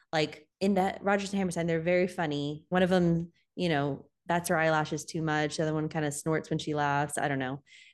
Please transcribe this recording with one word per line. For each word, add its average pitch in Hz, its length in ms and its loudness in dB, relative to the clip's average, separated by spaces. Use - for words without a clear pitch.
Like 156 340 -2
in 202 140 2
that 190 280 0
Rodgers 196 300 0
and 196 80 -2
Hammerstein, 175 260 -2
they're 165 140 2
very 180 280 2
funny. 151 600 -4
One 185 160 4
of 180 60 2
them, 170 420 4
you 180 140 -2
know, 143 360 0
bats 170 220 0
her 180 80 4
eyelashes 156 480 2
too 165 160 -4
much. 151 360 0
The 170 60 0
other 156 100 0
one 156 160 -2
kind 156 160 -2
of 143 80 -2
snorts 156 360 -2
when 160 100 -2
she 156 160 -4
laughs. 147 420 0
I 151 120 -2
don't 135 100 -2
know. 135 220 -4